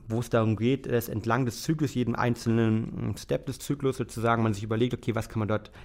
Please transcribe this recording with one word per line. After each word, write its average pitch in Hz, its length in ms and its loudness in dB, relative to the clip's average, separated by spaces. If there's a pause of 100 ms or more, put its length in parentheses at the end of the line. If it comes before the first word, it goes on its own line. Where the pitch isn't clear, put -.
wo 110 120 0
es 120 100 -6
darum 110 260 4
geht, 123 340 0
dass 117 200 0
entlang 117 340 0
des - 180 -4
Zyklus, 156 300 0
jedem 120 220 0
einzelnen 113 1040 2
Step - 260 -4
des 131 140 -8
Zyklus 139 400 -2
sozusagen, 117 440 0
man 110 120 2
sich 98 80 -6
überlegt, 113 320 0
okay, 117 200 -2
was 110 140 -4
kann 110 120 -4
man 104 80 0
dort 107 220 -2 (140)